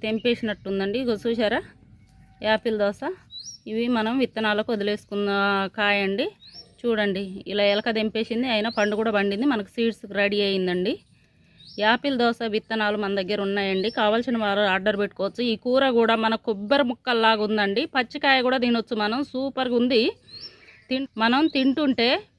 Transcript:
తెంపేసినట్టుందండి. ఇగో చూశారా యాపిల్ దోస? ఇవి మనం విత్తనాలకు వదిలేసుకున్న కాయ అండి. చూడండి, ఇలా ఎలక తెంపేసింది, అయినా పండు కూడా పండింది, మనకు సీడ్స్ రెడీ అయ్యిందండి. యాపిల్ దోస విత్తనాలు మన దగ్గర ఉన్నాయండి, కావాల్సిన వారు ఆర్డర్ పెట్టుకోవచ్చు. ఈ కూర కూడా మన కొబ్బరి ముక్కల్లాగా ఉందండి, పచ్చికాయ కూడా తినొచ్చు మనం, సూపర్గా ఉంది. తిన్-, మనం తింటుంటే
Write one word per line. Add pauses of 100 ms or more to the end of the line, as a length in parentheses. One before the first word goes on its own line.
తెంపేసినట్టుందండి.
ఇగో (100)
చూశారా (880)
యాపిల్
దోస? (680)
ఇవి (120)
మనం
విత్తనాలకు
వదిలేసుకున్న (460)
కాయ
అండి. (540)
చూడండి, (280)
ఇలా (100)
ఎలక (100)
తెంపేసింది,
అయినా
పండు
కూడా
పండింది,
మనకు
సీడ్స్ (160)
రెడీ
అయ్యిందండి. (920)
యాపిల్
దోస (180)
విత్తనాలు
మన
దగ్గర
ఉన్నాయండి, (120)
కావాల్సిన
వారు (120)
ఆర్డర్
పెట్టుకోవచ్చు. (120)
ఈ (100)
కూర (160)
కూడా (100)
మన (140)
కొబ్బరి
ముక్కల్లాగా
ఉందండి, (140)
పచ్చికాయ (100)
కూడా
తినొచ్చు
మనం, (140)
సూపర్గా
ఉంది. (840)
తిన్-, (140)
మనం (140)
తింటుంటే (300)